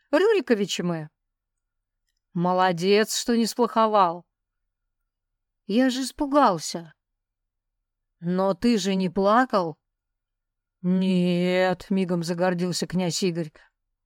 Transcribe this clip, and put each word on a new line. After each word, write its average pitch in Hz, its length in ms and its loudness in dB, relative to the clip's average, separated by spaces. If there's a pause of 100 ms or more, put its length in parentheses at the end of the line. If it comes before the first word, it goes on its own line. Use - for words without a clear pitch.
(100)
«Рюриковичи 285 720 0
мы». 165 280 -6 (1200)
«Молодец, 185 840 0
что 240 200 0
не 226 100 2
сплоховал». 208 800 0 (1400)
«Я 254 240 2
же 254 120 -6
испугался». 240 920 -2 (1300)
«Но 185 340 0
ты 233 240 2
же 196 160 -2
не 190 160 0
плакал?» 202 640 0 (1040)
«Нет», — 180 1080 0
мигом 180 320 -2
загордился 175 640 -2
князь 175 360 -4
Игорь, 170 300 -4 (540)